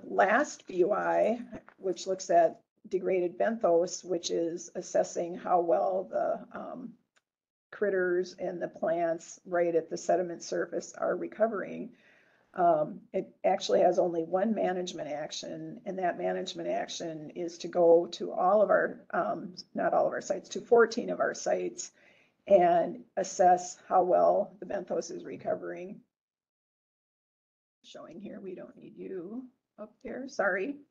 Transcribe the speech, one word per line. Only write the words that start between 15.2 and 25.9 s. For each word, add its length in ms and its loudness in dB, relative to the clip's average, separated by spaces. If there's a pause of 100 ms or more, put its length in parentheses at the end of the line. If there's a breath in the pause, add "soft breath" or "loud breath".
and 140 -8
that 180 0
management 520 -6
action 680 -6
is 240 -8
to 80 -10
go 460 6
to 180 -8
all 300 4
of 80 4
our, 420 2
um, 420 -4 (220)
not 180 0
all 140 4
of 60 -4
our 80 -4
sites, 280 -6
to 120 -10
fourteen 480 4
of 100 -4
our 140 0
sites 580 -4 (560 soft breath)
and 560 6 (140)
assess 600 4 (120)
how 120 4
well 580 4
the 60 -12
benthos 460 -6
is 140 -12
recovering. 760 -8 (1800)